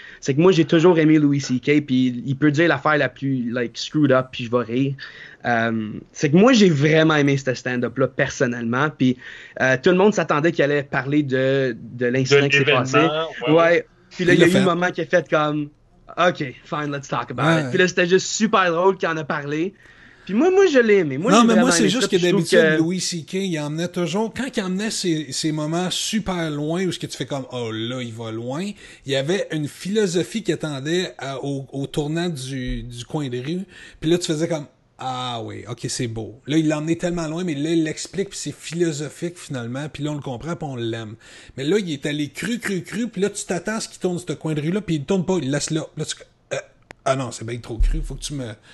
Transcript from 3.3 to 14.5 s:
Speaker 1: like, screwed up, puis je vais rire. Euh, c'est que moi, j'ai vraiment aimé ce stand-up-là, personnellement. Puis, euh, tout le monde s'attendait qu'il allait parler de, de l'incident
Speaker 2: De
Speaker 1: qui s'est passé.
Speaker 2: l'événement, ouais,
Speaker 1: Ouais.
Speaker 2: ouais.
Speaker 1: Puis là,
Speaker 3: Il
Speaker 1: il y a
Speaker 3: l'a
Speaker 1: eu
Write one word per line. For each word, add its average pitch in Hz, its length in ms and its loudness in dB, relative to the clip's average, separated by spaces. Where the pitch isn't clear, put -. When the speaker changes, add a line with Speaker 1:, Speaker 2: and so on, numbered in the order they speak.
Speaker 1:
like, 120 260 -6
screwed 147 340 2
up, 127 200 4
puis 131 140 -8
je 110 60 -6
vais 120 120 2
rire. 131 300 -2
Euh, 113 460 0
c'est 151 180 0
que 156 60 6
moi, 233 160 8
j'ai 208 160 8
vraiment 156 460 4
aimé 139 220 2
ce 135 160 -2
stand-up-là, 123 540 -2
personnellement. 123 840 -2
Puis, 127 280 2
euh, 131 200 4
tout 190 80 4
le 180 80 6
monde 202 160 6
s'attendait 160 380 2
qu'il 156 120 2
allait 143 200 0
parler 139 400 -2
de, 131 540 0
de 123 280 -6
l'incident 131 380 4
Speaker 2:
De 139 40 2
Speaker 1:
qui 139 100 2
s'est 139 80 4
passé. 131 320 2
Speaker 2:
l'événement, 160 300 2
ouais, 151 60 4
Speaker 1:
Ouais. - 20 8
Speaker 2:
ouais. 165 320 4
Speaker 1:
Puis 180 140 -4
là, 175 80 6
Speaker 3:
Il 175 40 6
Speaker 1:
il - 20 6
y 170 40 10
a - 40 8
Speaker 3:
l'a - 20 6
Speaker 1:
eu 180 40 0